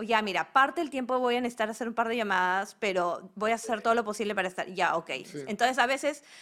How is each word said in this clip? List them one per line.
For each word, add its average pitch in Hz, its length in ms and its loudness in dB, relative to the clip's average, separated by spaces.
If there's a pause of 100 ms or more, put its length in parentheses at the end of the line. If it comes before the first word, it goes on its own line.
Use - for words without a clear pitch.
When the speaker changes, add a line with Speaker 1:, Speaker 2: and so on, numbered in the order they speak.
Speaker 1:
"Ya, 220 160 4
mira, 180 300 -2
parte 277 300 4
del 285 80 -4
tiempo 254 280 -2
voy 240 180 2
a 247 40 0
necesitar 233 300 -2
hacer 226 180 -6
un 233 60 -8
par 233 140 0
de 233 80 -2
llamadas, 190 640 0
pero 180 560 -2
voy 214 180 0
a - 20 2
hacer 226 260 -4
todo 226 140 4
lo 233 100 2
posible 208 300 -4
para 185 120 0
estar", 180 220 -6
ya, 175 280 2
ok. 160 140 -6 (140)
Speaker 2:
Sí. 147 220 -10
Speaker 1:
Entonces, 240 320 0
a 240 80 6
veces 285 360 -2 (200)